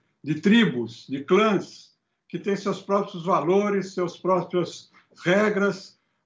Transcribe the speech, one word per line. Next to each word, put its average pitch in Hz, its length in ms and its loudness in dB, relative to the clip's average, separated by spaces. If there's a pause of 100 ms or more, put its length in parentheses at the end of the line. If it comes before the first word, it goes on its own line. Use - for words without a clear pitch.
(240)
de 156 120 -2
tribos, 156 680 2
de 131 160 -8
clãs, 196 720 0 (360)
que 170 100 -8
têm 196 180 -2
seus 196 240 -6
próprios 196 460 -4
valores, 190 680 0
suas 175 240 -4
próprias 180 760 -2 (320)
regras, 196 760 0 (280)